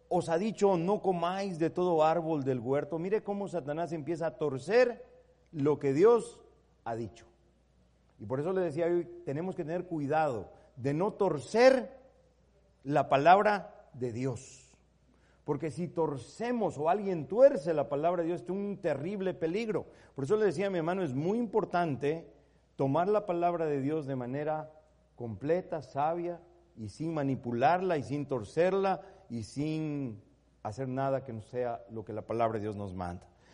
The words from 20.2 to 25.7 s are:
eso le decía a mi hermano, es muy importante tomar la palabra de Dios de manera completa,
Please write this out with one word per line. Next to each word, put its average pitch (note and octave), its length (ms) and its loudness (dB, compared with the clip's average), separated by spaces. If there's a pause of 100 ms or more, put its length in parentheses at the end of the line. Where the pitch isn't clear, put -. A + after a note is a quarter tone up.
eso F#3 120 2
le G#3+ 100 4
decía F#3 220 0
a - 20 -2
mi F3+ 80 0
hermano, F3+ 240 0
es C#3 100 -2
muy E3+ 260 0
importante E3 920 -2 (460)
tomar C#3+ 320 2
la G#3 180 2
palabra E3+ 400 0
de C#3+ 140 0
Dios D3 260 -2
de C3+ 100 -4
manera D3 560 -4 (440)
completa, C#3+ 680 -2